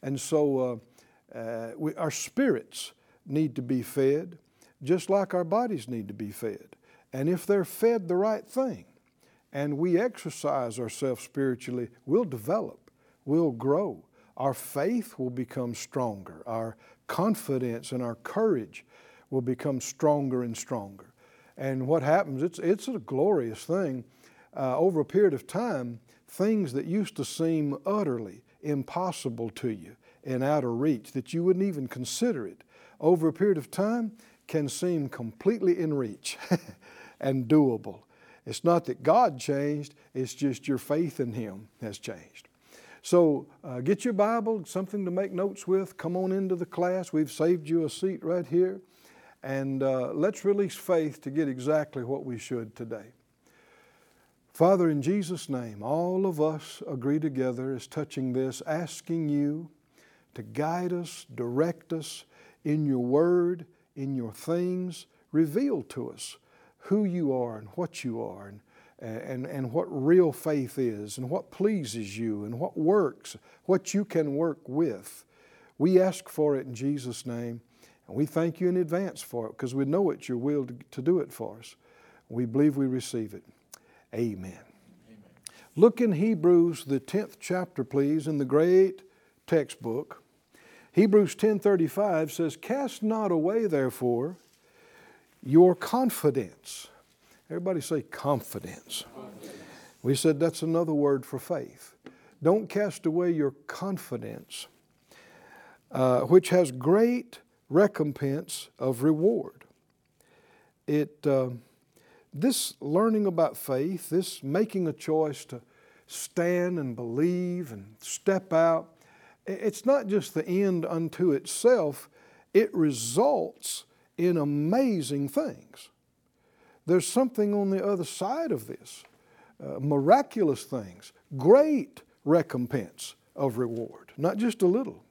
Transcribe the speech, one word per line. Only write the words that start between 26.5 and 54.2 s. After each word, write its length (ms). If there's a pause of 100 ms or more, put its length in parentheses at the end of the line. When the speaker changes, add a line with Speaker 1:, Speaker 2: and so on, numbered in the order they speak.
Speaker 1:
that 140
used 300
to 80
seem 600
utterly 580 (200)
impossible 880
to 180
you 280 (280)
and 180
out 220
of 160
reach, 320
that 220
you 100
wouldn't 220
even 200
consider 600
it, 180 (340)
over 300
a 60
period 240
of 120
time 420 (340)
can 240
seem 400
completely 680
in 140
reach 460 (420)
<laughs> 400
and 260
doable. 580 (420)
It's 180
not 220
that 160
God 360
changed, 560 (200)
it's 180
just 340
your 120
faith 420
in 140
Him 340 (140)
has 160
changed. 500 (540)
So, 460 (140)
uh, 200
get 200
your 120
Bible, 500
something 400
to 60
make 220
notes 360
with. 300
Come 180
on 160
into 240
the 80
class. 480
We've 180
saved 380
you 160
a 60
seat 340
right 220
here. 340 (600)
And, 400
uh, 300
let's 320
release 300
faith 480
to 80
get 180
exactly 560
what 220
we 100
should 400
today. 360 (1400)